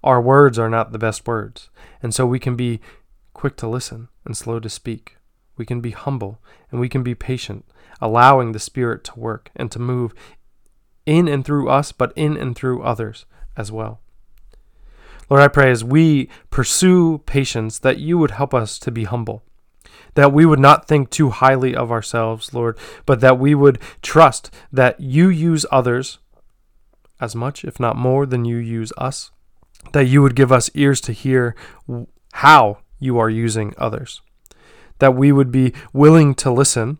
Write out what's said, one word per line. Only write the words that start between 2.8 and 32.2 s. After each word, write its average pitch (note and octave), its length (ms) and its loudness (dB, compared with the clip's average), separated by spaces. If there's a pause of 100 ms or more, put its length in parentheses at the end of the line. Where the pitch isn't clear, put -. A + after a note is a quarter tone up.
quick - 240 -8
to A2+ 100 -10
listen A#2 400 -12 (160)
and - 140 -14
slow A#2 220 -10
to A2 100 -14
speak. - 480 -16 (400)
We A#2 80 -12
can A#2+ 160 -8
be A#2 100 -10
humble, A2 480 -10 (300)
and A#2+ 100 -10
we B2 100 -4
can C3 140 -6
be A#2+ 120 -6
patient, - 500 -12 (340)
allowing A#2+ 520 4
the G#2+ 80 -10
Spirit A#2 460 -6
to - 140 -20
work A2+ 360 -12
and A#2+ 160 -10
to A#2 80 -14
move A#2+ 340 -6 (920)
in E3 220 2
and C#3 160 -4
through C#3+ 260 -4
us, C#3 220 0
but - 240 -6
in D3+ 220 -2
and B2 180 -8
through B2+ 280 -6
others A2+ 420 -8 (320)
as G#2+ 140 -10
well. A2 280 -12 (1300)
Lord, C#3 120 6
I C#3+ 60 8
pray C#3 240 4
as A2+ 120 -2
we C#3+ 460 2 (200)
pursue E3+ 680 2
patience A#2 600 -6
that C3 180 0
you E3 200 -4
would D#3 140 0
help C3 220 -6
us A2+ 260 -4
to - 120 -10
be A2+ 140 -8
humble, A2+ 380 -10 (720)
that C#3+ 180 4
we D3+ 120 6
would D3+ 140 4
not C#3 280 6
think C#3+ 220 0
too D3 200 0
highly C3 440 0
of A#2+ 180 -6
ourselves, A2+ 600 -6
Lord, A#2 240 -6 (280)
but B2 160 2
that C3 180 6
we C#3+ 160 2
would C#3 240 4 (220)
trust - 520 2 (200)
that B2+ 260 0
you D3+ 300 2
use D#3+ 420 -2
others B2+ 480 -2 (1000)
as A2+ 140 -8
much, B2 280 -8
if - 160 -14
not A#2 160 -2
more, C3 300 0
than B2+ 180 -4
you A#2 140 -4
use A2+ 400 -8
us, - 340 -8 (640)
that C#3 140 2
you C#3 140 4
would C3 140 2
give C3 160 4
us B2 220 2
ears C#3 280 0
to A#2 120 -10
hear B2 420 -2 (320)
w-, A#2+ 200 -12 (260)